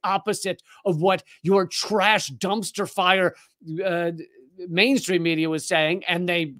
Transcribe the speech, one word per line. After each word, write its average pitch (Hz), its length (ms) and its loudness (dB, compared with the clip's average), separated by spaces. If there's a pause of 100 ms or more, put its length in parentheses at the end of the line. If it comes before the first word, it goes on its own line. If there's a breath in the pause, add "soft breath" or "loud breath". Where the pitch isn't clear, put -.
opposite 190 600 -4 (220 soft breath)
of 160 160 0
what 185 220 2 (180 soft breath)
your 190 260 2
trash 208 640 0
dumpster 196 580 -4
fire, 185 460 4 (500 soft breath)
uh, 170 260 -2 (580)
mainstream 190 540 2
media 160 260 0
was 156 180 -4
saying, 165 380 0
and 175 240 -2
they 165 300 -2